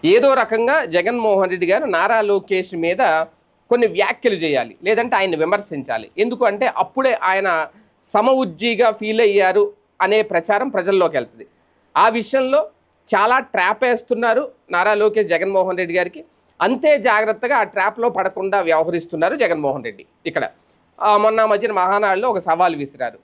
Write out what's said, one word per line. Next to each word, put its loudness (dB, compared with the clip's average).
ఏదో 6
రకంగా 0
జగన్మోహన్ 0
రెడ్డి -4
గారు 0
నారా 0
లోకేష్ -2
మీద -2
కొన్ని 2
వ్యాఖ్యలు 0
చేయాలి, -2
లేదంటే 0
ఆయన్ని 0
విమర్శించాలి. -4
ఎందుకు -2
అంటే 0
అప్పుడే -2
ఆయన 0
సమవుజ్జీగా 0
ఫీల్ -4
అయ్యారు 2
అనే 2
ప్రచారం -2
ప్రజల్లోకి 0
వెళ్తుంది. -8
ఆ 6
విషయంలో 0
చాలా 4
ట్రాప్ -2
వేస్తున్నారు 0
నారా 2
లోకేష్ 0
జగన్మోహన్ 0
రెడ్డి -4
గారికి. -4
అంతే 2
జాగ్రత్తగా 0
ఆ 2
ట్రాప్లో -2
పడకుండా -2
వ్యవహరిస్తున్నారు 0
జగన్మోహన్ -2
రెడ్డి. -12
ఇక్కడ, -4
ఆ, 2
మొన్న 2
మధ్యన 0
మహానాడులో 0
ఒక -2
సవాల్ 0
విసిరారు. -10